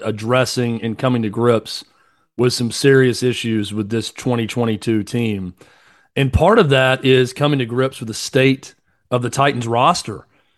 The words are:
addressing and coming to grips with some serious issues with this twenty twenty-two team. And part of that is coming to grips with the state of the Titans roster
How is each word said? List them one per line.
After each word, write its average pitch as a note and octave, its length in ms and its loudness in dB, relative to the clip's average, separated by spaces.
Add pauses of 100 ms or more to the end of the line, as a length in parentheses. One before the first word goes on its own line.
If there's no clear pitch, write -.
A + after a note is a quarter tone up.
addressing A#2 800 -2
and A2+ 140 -4
coming B2+ 240 0
to A2 80 -2
grips A2+ 560 0 (540)
with B2 160 2
some A#2+ 160 -4
serious C3 520 4
issues A2 520 -2
with G#2 160 -4
this A2+ 200 -4
twenty A#2 360 -4
twenty-two A2+ 560 -2
team. G2+ 500 -4 (640)
And C3+ 160 0
part G3+ 260 6
of D#3+ 120 4
that C3 340 2
is B2+ 300 4
coming D3 240 0
to B2 80 -2
grips C3 340 -4
with A2+ 60 -8
the A2 80 -8
state C3+ 600 -2 (360)
of B2 100 0
the A#2+ 80 -6
Titans B2 380 -2
roster A#2+ 600 -2 (320)